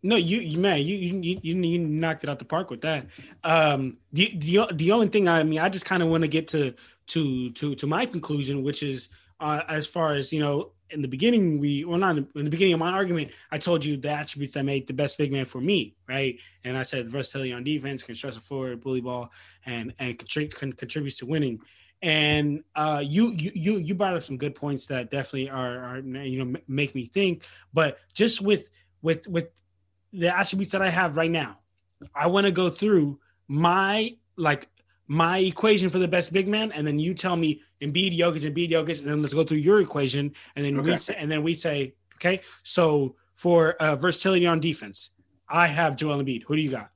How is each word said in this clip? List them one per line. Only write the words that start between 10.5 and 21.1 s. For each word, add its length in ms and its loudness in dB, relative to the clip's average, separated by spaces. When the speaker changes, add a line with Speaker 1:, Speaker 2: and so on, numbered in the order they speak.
Speaker 1:
in 120 -8
the 60 -4
beginning, 520 2
we, 260 0
well, 120 -2
not 200 2
in, 180 -4
in 100 -4
the 40 -2
beginning 240 4
of 60 0
my 120 0
argument, 400 -2
I 60 -6
told 260 0
you 140 -2
the 120 -6
attributes 440 -6
that 100 -4
made 240 -2
the 60 -8
best 240 -2
big 140 0
man 140 -2
for 140 -12
me, 360 0
right? 320 -4
And 140 -4
I 60 -4
said 260 -6
versatility 420 -6
on 120 -10
defense, 400 -4
can 120 -14
stretch 200 -10
the 60 -18
floor, 340 -8
bully 260 -4
ball, 300 -8
and, 340 -8
and 200 -6
contri-, 340 -6
con-, 200 -8
contributes 440 -8